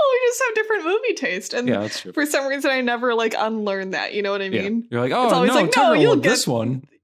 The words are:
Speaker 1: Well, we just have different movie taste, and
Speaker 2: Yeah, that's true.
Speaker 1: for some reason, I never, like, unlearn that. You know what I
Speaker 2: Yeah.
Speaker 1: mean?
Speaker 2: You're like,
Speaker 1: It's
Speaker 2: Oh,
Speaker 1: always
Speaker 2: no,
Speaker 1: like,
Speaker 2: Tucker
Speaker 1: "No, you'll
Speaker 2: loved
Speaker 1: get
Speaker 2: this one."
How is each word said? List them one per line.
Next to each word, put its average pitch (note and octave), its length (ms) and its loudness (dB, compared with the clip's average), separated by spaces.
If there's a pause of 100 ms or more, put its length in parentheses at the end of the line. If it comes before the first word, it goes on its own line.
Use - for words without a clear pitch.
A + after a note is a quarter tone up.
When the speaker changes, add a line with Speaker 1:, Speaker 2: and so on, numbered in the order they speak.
(120)
Speaker 1:
Well, B4 80 2
we B4 80 2
just A#4+ 180 -2
have A4+ 80 -4
different G#4+ 300 -2
movie G#4 300 0
taste, - 400 -6
and B3 140 -2
Speaker 2:
Yeah, G#2+ 120 2
that's G#2+ 200 -6
true. - 120 -14
Speaker 1:
for D4 140 0
some D4 200 -2
reason, C#4 240 -2
I C4 120 0
never, A#3+ 320 0
like, A3+ 240 0
unlearn G#3 520 -2
that. G#2 240 -4
You G3+ 80 -2
know G3 100 -2
what G3+ 100 -2
I G3 40 -4
Speaker 2:
Yeah. F#3+ 160 -2
Speaker 1:
mean? A3+ 280 -4
Speaker 2:
You're A#2+ 100 -2
like, B2 100 0
Speaker 1:
It's F3 60 0
Speaker 2:
Oh, A#3+ 200 2
Speaker 1:
always - 120 2
Speaker 2:
no, B3+ 60 2
Speaker 1:
like, A#3+ 180 2
Speaker 2:
Tucker G4 220 4
Speaker 1:
"No, D4 60 4
you'll G#4+ 100 6
Speaker 2:
loved A4 120 2
Speaker 1:
get - 80 2
Speaker 2:
this - 160 0
one." B2 380 -2 (200)